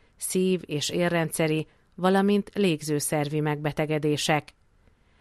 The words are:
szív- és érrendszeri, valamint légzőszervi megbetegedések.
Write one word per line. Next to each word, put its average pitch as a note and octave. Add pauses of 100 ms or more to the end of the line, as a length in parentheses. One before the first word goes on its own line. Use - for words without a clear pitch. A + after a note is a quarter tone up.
(160)
szív- F#3
és C#3+
érrendszeri, E3 (280)
valamint G3
légzőszervi D3+
megbetegedések. D3+ (680)